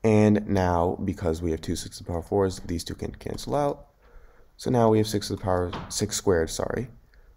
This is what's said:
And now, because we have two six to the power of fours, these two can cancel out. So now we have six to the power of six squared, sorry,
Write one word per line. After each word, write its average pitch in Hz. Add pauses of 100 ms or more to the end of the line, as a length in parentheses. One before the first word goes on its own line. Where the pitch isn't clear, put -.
And 107
now, 90
because 85
we 85
have 78
two 85
six -
to -
the -
power 87
of 80
fours, 98
these 85
two -
can -
cancel -
out. 143 (720)
So -
now 120
we 110
have 107
six 107
to 95
the -
power 90
of -
six -
squared, 82
sorry, - (480)